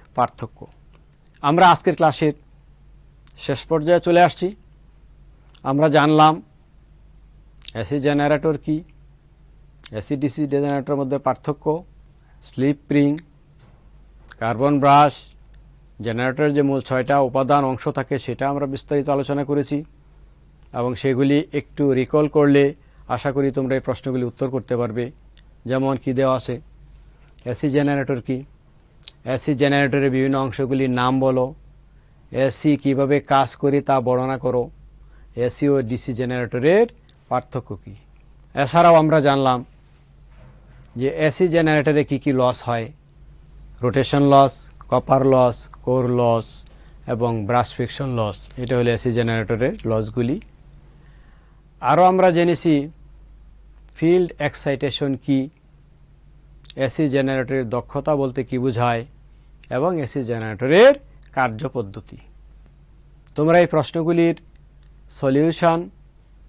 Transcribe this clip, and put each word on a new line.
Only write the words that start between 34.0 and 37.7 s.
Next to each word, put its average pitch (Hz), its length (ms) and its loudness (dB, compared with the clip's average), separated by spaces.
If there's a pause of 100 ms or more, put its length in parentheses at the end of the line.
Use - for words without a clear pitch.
বর্ণনা 127 380 -2
করো, 123 180 -2 (840)
এসি 123 280 -4
ও - 20 2 (140)
ডিসি 123 300 -8
জেনারেটরের 127 680 0 (440)
পার্থক্য 127 380 -6 (140)